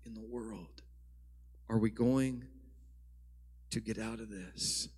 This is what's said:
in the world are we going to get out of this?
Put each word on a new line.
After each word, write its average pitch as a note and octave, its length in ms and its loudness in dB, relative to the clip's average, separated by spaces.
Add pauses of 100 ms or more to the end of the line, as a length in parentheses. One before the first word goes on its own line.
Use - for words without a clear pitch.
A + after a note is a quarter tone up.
in A#2 80 -12
the A2 80 -10
world A2+ 600 -8 (840)
are A2+ 100 4
we A2 120 6
going B2 560 4 (1200)
to A#2 100 -2
get A2 180 -4
out A2 220 -4
of A2 100 -10
this? - 680 -4